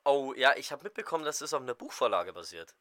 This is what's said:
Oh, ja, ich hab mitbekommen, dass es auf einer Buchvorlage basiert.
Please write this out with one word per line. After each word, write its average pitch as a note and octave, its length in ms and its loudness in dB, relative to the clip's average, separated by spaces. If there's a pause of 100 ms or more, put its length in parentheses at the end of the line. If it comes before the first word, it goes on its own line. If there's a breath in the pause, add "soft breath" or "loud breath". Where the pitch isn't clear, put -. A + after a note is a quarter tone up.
Oh, C#3 300 2
ja, C3 220 6
ich - 140 -8
hab D3 120 -10
mitbekommen, F#3 420 -4
dass D3 160 -2
es D3+ 120 -8
auf C#3+ 100 0
einer B2 120 -4
Buchvorlage G2 580 0
basiert. E2+ 480 -14